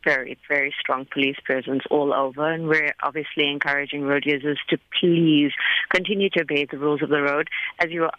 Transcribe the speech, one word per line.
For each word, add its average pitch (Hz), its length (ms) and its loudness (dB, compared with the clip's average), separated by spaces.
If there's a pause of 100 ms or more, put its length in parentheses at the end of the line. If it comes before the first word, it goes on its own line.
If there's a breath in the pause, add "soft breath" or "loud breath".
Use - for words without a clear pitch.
Very, 131 340 0 (100)
very 143 300 0
strong 131 280 -2
police 139 380 -2
presence 135 460 -2
all 143 240 2
over, 139 380 0
and 165 160 -4
we're 151 340 2
obviously 143 480 -2
encouraging 143 540 -2
road 139 220 0
users 143 340 0 (100)
to 156 80 2 (220)
please 160 520 6 (380 loud breath)
continue 196 420 0
to 170 100 2
obey 147 240 0
the 143 120 -10
rules 147 240 0
of 147 80 -2
the 147 120 4
road. 143 280 0 (300 loud breath)
As 165 120 0
you, 165 280 0